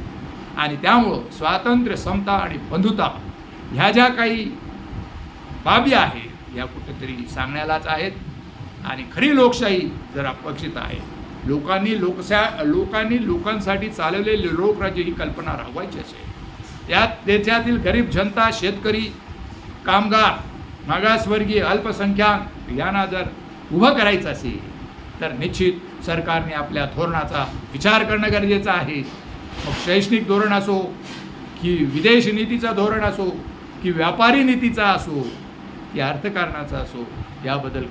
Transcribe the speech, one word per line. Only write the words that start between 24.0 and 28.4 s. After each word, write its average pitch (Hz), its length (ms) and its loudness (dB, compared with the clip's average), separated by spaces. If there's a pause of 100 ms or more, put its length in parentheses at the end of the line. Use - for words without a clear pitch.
असेल - 440 -8 (440)
तर 160 120 -4
निश्चित 175 760 -2
सरकारने 165 460 0
आपल्या 147 340 -2
धोरणाचा 156 580 -2 (280)
विचार 208 320 4
करणं 214 280 2
गरजेचं 202 380 2